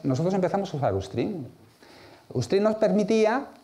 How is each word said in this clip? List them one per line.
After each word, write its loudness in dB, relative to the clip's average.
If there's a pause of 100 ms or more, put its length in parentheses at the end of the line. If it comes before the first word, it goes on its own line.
nosotros 0
empezamos -2
a -8
usar 0
Ustream. -4 (880)
Ustream 0
nos 2
permitía 2 (160)